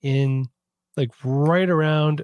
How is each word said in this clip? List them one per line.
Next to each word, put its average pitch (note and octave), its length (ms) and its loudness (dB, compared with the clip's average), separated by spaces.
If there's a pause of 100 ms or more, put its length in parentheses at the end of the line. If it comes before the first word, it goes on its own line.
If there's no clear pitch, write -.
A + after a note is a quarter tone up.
in, C3+ 440 -2 (500)
like, C3 160 -2 (140)
right D#3 440 2
around D#3 540 0